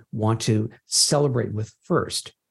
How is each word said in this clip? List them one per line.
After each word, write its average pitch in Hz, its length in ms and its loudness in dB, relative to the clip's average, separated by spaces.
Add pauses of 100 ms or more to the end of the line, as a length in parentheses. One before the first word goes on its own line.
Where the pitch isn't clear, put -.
(120)
want 110 300 0
to 110 260 0 (180)
celebrate 135 680 2
with 107 180 -6 (100)
first. - 520 -2 (160)